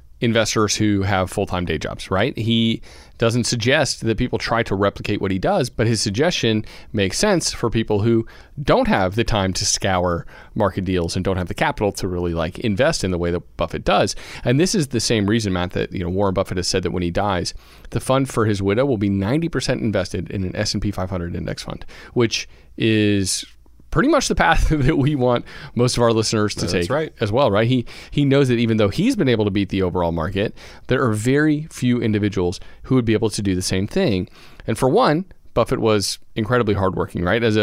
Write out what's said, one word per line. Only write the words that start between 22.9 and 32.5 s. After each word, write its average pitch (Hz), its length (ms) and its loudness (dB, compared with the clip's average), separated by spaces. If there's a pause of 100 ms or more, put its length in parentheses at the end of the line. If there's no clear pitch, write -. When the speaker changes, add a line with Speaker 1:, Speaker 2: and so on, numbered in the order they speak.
Speaker 1:
pretty 214 200 2
much 294 180 2
the 196 60 0
path 170 340 4
<laughs> - 20 4
that 151 280 4
we 143 160 2
want 123 320 2 (280)
most 123 220 2
of 123 60 2
our 117 100 4
listeners 107 420 2
to - 120 -10
Speaker 2:
That's 87 60 -2
Speaker 1:
take 90 180 0
Speaker 2:
right. 147 200 -2 (100)
Speaker 1:
as 104 120 0
well, 127 180 4
right? 107 160 4
He, 123 200 0 (240)
he 147 160 2
knows 135 220 4
that 120 100 2
even 113 180 2
though 104 140 4
he's 226 260 0
been 147 140 2
able 107 160 2
to 101 40 2
beat 98 200 0
the 95 100 0
overall 87 320 0
market, 85 420 -2 (340)
there 131 140 2
are 113 120 2
very 147 560 2
few 123 280 0
individuals 101 640 0 (220)